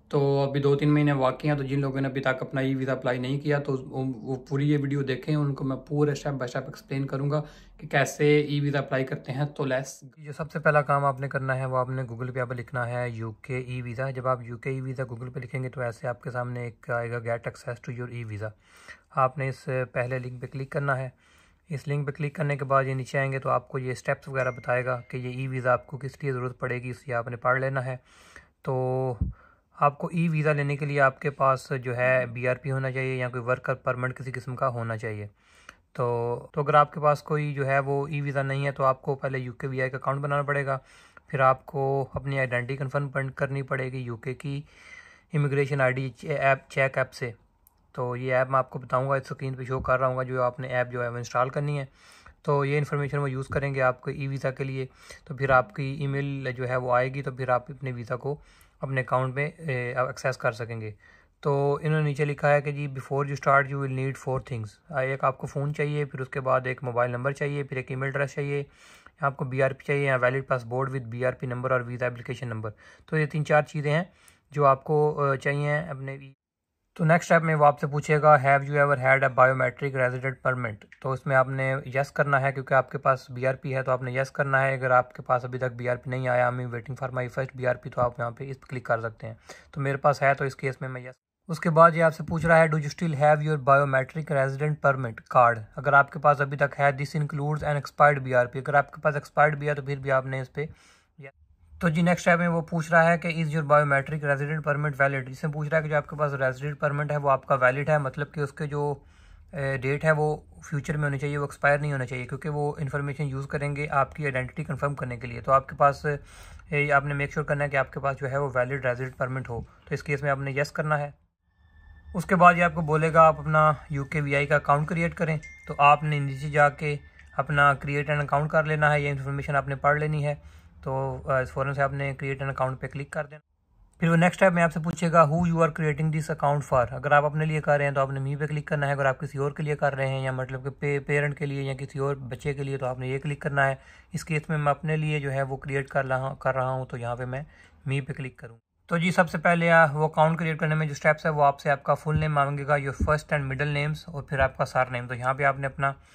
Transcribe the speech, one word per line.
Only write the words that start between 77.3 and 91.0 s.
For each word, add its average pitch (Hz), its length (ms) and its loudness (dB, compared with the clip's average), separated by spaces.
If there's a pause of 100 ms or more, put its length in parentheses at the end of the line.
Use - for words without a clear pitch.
में 160 120 2
वो 147 100 6
आपसे 143 220 4
पूछेगा, 147 560 6
"Have 139 280 4
you 147 80 2
ever 143 200 6
had 131 260 4
a 131 100 2
biometric 131 600 4
resident 127 380 0 (120)
permit?" 123 280 -2 (280)
तो 131 80 -4
उसमें 131 260 0
आपने 135 500 2
यस 131 240 -2
करना 143 280 2
है 135 140 2
क्योंकि 135 220 -2
आपके 131 240 2
पास 135 320 0
बीआरपी 131 400 -2
है, 131 120 -2
तो 127 100 0
आपने 127 260 -2
यस 135 120 -2
करना 135 300 0
है। 135 180 0
अगर 127 140 0
आपके 127 300 2
पास 123 220 0
अभी 127 140 -8
तक 123 140 -2
बीआरपी 123 380 -4
नहीं 127 180 -2
आया, 123 240 2
"I'm 123 220 -6
waiting 120 280 -10
for 123 120 -6
my 127 240 -4
first 131 220 -6
B 123 140 0
R - 20 -2 (100)
P", 123 80 -10
तो 127 60 -2
आप 123 200 0
यहाँ 120 120 -4
पे 135 120 -12
इस 135 120 -10
पर - 140 -20
क्लिक 127 160 -8
कर 113 140 0
सकते 113 260 -8
हैं। 110 120 -12 (360)
तो 151 60 -6
मेरे 139 160 0
पास 143 260 2
है 139 120 4
तो 143 100 -2
इस 131 100 -4
केस 131 280 -6
में 131 60 -8
मैं 127 200 -12